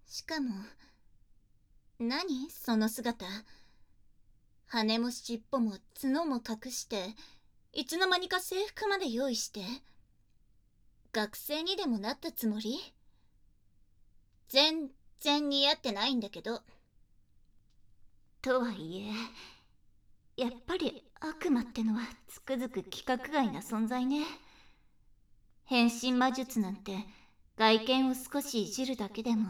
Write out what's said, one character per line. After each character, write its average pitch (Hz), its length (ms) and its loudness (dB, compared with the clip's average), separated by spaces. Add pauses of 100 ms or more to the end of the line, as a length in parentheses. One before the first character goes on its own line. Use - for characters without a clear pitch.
し - 180 -12
か 320 160 -2
も、 254 80 0 (1500)
何？ 269 500 -2
そ - 260 -2
の 220 140 4
姿。 226 380 -4 (1400)
羽 226 320 2
も 240 140 0
尻 233 400 -8
尾 262 80 2
も 214 180 2 (240)
角 277 240 2
も 262 120 0
隠 233 340 -8
し - 180 -8
て、 208 260 -6 (580)
い 294 120 -4
つ 330 120 -4
の 381 100 4
間 370 100 4
に 370 100 -4
か 370 120 2
制 370 260 -2
服 415 220 -4
ま 392 100 4
で 330 140 0
用 262 180 2
意 233 60 0
し - 140 -4
て。 208 120 -8 (1500)
学 214 240 -2
生 302 260 -4
に 359 160 -2
で 392 80 0
も 233 140 2
な 214 140 -2
っ - 60 -16
た - 120 -6
つ - 160 -2
も 214 100 2
り？ 214 220 -2 (1700)
全 302 400 4 (300)
然 294 300 2
似 277 200 4
合 - 40 6
っ 415 60 -8
て 247 120 -2
な 208 160 0
い 269 80 0
ん 240 40 0
だ 196 120 -4
け - 100 -12
ど。 226 200 -6 (1800)
と 254 180 4
は 240 140 0
い 185 340 -8 (1300)
え、 240 40 0
や 240 80 0
っ - 20 -6 (160)
ぱ 349 80 -2
り 311 300 -4 (160)
悪 311 280 -4
魔 240 120 4
っ - 20 0
て 240 180 -6
の 220 140 2
は 233 60 -2 (260)
つ - 140 -18
く 269 140 -4
づ 247 120 -2
く 190 160 -6
規 - 220 -12
格 247 260 0
外 277 220 2
な 185 80 -6
存 220 260 -2
在 254 180 -2
ね。 294 200 0 (1400)
変 240 220 6
身 240 280 2
魔 247 200 4
術 254 260 -2
な 190 120 0
ん 202 40 -6
て、 196 300 -6 (500)
外 220 300 6
見 262 240 6
を 254 60 2
少 285 260 -4
し 240 220 0
い - 60 -4
じ 254 160 -2
る 254 120 -2
だ 196 100 -2
け 214 160 -8
で 233 140 2
も、 214 120 2